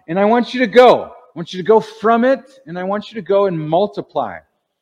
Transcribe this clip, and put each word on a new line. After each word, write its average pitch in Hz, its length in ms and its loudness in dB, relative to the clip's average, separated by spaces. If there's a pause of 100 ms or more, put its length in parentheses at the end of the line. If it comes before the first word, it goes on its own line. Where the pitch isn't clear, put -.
and 170 120 -4
I 202 60 2
want 233 300 0
you 247 60 -6
to 254 60 2
go. 190 380 6
I - 300 -20
want 165 180 -12
you 185 80 -8
to 160 60 -8
go 214 140 4
from 233 440 -2
it, 262 420 -4
and 170 120 -12
I 180 60 -8
want 202 260 -8
you 214 40 -20
to 220 80 -10
go 196 240 0
and 175 120 -4
multiply." 151 800 -4 (440)